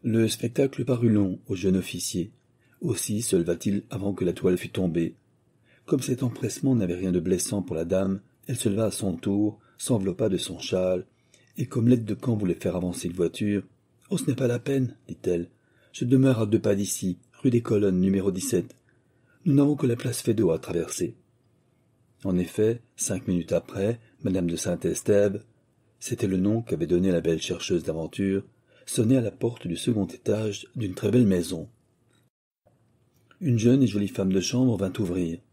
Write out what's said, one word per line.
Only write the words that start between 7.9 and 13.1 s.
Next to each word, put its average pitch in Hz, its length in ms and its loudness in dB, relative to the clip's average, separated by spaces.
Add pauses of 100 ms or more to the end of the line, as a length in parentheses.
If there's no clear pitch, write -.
elle 117 100 -4
se - 120 0
leva 107 160 0
à 104 80 0
son 95 240 -2
tour, 104 420 0 (200)
s'enveloppa 98 500 0
de 95 80 0
son 85 240 -6
châle, 92 460 0 (500)
et 120 100 -4
comme 117 220 0
l'aide 120 160 4
de 107 100 -2
camp 113 220 -2
voulait 95 180 0
faire 90 220 -2
avancer 90 320 -4
une 87 60 -6